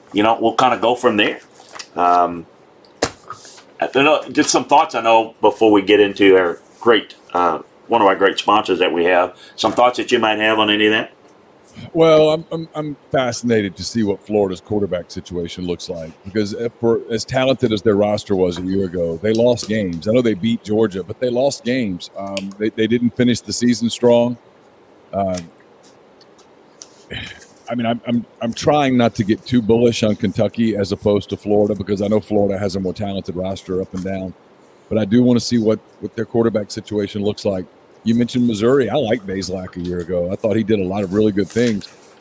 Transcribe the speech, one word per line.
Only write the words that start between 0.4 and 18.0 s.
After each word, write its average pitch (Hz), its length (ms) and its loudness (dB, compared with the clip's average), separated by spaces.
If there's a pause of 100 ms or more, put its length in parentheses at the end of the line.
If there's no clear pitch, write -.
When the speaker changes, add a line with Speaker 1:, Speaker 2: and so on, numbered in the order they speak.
Speaker 1:
kinda 123 220 2
go 113 180 0
from 113 220 0
there. 127 220 0 (560)
Um, 87 520 2 (1300)
I - 60 -4
don't 139 180 2
know, 151 260 2
just 147 200 0
some 147 120 2
thoughts 147 320 2
I 117 60 -4
know 113 400 2
before 107 280 4
we 104 120 6
get 104 180 4
into 98 380 6
our 87 240 0 (180)
great, 113 360 2 (180)
uh, 87 260 0 (300)
one 113 120 2
of 101 60 4
our 95 80 4
great 95 240 2
sponsors 101 400 0
that 85 140 0
we 85 100 0
have. 87 340 2 (200)
Some 107 160 0
thoughts 123 240 2
that 117 160 -2
you 117 60 4
might 110 200 0
have 110 200 2
on 107 100 2
any 107 160 2
of 107 80 4
that? 120 180 -2 (800)
Speaker 2:
Well, 156 380 4
I'm, 160 240 -2
I'm, 165 200 -8
I'm 151 220 -8 (160)
fascinated 117 640 0
to 90 80 -12
see 117 200 -2
what 101 220 -4
Florida's 101 360 0
quarterback 90 500 -4
situation 87 560 -8
looks 87 220 -8
like, 82 220 -10 (120)
because 101 300 -4
if 117 260 -6
for, 113 220 2 (100)
as 110 140 -4
talented 131 480 0
as 104 80 -2
their 104 160 2
roster 104 360 0